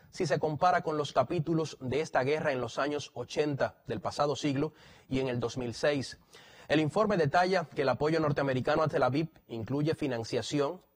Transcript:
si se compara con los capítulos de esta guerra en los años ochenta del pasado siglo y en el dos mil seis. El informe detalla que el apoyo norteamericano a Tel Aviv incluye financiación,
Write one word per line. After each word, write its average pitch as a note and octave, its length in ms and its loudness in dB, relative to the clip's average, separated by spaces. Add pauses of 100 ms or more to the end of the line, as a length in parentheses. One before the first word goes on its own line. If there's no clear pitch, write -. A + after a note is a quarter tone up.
(120)
si - 120 -2
se D#3+ 140 2
compara E3+ 440 2
con D#3 140 -2
los D3 160 -2
capítulos D#3+ 680 0
de C3 200 -2
esta D3+ 220 0
guerra D3 300 0
en B2+ 80 -2
los A#2+ 180 -6
años C#3+ 360 -2
ochenta C3+ 600 -2 (140)
del G#2+ 120 -4
pasado D3 360 -2
siglo D3 360 -2 (380)
y C3 80 0
en C3 100 0
el B2 120 -2
dos A#2 180 -4
mil A#2+ 160 -6
seis. D3 440 -2 (500)
El D3 100 4
informe G3 380 2
detalla F3 480 4
que - 180 -4
el C3 60 2
apoyo D3+ 320 2
norteamericano C#3+ 640 2
a D#3 60 2
Tel C#3+ 140 2
Aviv C3+ 260 2 (200)
incluye C#3+ 460 -2
financiación, C#3 840 -2 (160)